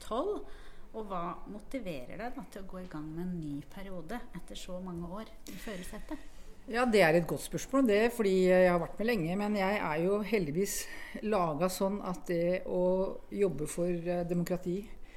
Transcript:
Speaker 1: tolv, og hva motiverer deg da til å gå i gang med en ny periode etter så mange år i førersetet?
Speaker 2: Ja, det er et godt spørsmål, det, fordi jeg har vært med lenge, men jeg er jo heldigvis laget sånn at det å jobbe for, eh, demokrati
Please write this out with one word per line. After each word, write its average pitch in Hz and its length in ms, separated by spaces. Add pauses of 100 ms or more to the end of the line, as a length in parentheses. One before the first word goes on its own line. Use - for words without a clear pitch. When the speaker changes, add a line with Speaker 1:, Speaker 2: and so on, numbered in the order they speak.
Speaker 1:
tolv, 311 420 (500)
og 220 140
hva 175 300 (100)
motiverer 185 720
deg 240 160
da 254 160
til 202 120
å 190 40
gå 185 160
i 180 80
gang 156 240
med 170 140
en 180 100
ny 147 320
periode 190 500 (140)
etter 233 220
så 180 260
mange 175 240
år 208 240 (160)
i - 60
førersetet? 208 640 (500)
Speaker 2:
Ja, 240 160
det 220 160
er 160 160
et 170 100
godt 143 140
spørsmål, - 460
det, 220 260
fordi 190 320
jeg 185 240
har 175 100
vært 165 200
med 208 80
lenge, 185 320
men 208 180
jeg 196 240
er 160 240
jo 196 160
heldigvis 190 640 (360)
laget 180 500
sånn 196 320
at 180 220
det 175 400
å 185 500 (160)
jobbe 180 340
for, 175 220
eh, 175 360
demokrati 175 600 (300)